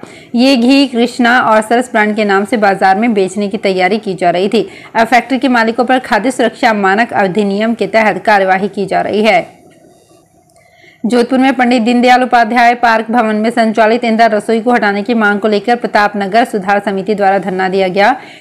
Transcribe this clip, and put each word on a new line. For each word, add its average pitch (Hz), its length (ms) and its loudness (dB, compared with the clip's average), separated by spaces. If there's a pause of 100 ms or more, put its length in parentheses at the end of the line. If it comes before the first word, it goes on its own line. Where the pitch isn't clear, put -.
(360)
ये 262 220 4
घी 269 300 4
कृष्णा 240 540 0
और 220 200 2
सरस 233 300 -2
ब्रांड 214 240 -2
के 214 100 -2
नाम 196 200 0
से 233 140 -2
बाजार 196 360 2
में 226 180 0
बेचने 196 360 -2
की 208 100 -6
तैयारी 185 400 0
की 196 160 -6
जा 175 140 0
रही 180 200 0
थी। 208 180 0 (280)
अब 226 120 2
फैक्ट्री 240 320 0
के 277 100 0
मालिकों 233 360 0
पर 262 160 0
खाद्य 240 300 -2
सुरक्षा 233 440 0
मानक 202 400 0
अधिनियम 202 580 0
के 208 160 -4
तहत 202 360 0
कार्यवाही 196 440 2
की 190 160 -6
जा 175 160 -2
रही 208 220 -2
है। 196 380 0 (1400)
जोधपुर 240 360 0
में 262 140 2
पंडित 254 280 0
दीनदयाल 247 420 2
उपाध्याय 240 520 2
पार्क 226 360 0
भवन 220 240 0
में 214 140 -2
संचालित 226 540 0
इंदिरा 226 240 2
रसोई 214 340 -2
को 240 120 0
हटाने 208 300 -2
की 240 100 -4
मांग 208 260 0
को 220 80 -2
लेकर 208 280 0
प्रतापनगर 208 720 0
सुधार 202 340 -2
समिति 196 360 -4
द्वारा 196 240 2
धरना 185 300 -4
दिया 190 200 0
गया। 202 220 2 (300)